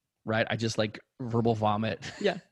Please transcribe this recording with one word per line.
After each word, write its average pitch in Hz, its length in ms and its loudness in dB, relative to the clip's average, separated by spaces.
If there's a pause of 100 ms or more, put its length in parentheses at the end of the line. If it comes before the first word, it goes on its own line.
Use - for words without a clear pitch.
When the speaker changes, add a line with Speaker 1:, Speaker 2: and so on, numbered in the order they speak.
(240)
Speaker 1:
right? 110 260 2
I 110 60 0
just, 110 220 -2
like, 110 220 -2 (200)
verbal 117 340 2
vomit 107 460 0 (200)
Speaker 2:
Yeah. 196 180 0 (140)